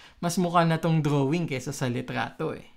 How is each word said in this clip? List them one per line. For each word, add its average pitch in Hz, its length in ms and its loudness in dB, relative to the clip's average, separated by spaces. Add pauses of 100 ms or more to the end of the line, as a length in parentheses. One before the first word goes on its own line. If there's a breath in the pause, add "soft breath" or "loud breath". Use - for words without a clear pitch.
(200 loud breath)
Mas 170 160 -2
mukha 170 320 4
na 160 120 2
tong 160 200 2
drawing 147 480 2
kesa 135 240 -6
sa 135 160 -4
litrato 123 680 -4
eh. - 220 -18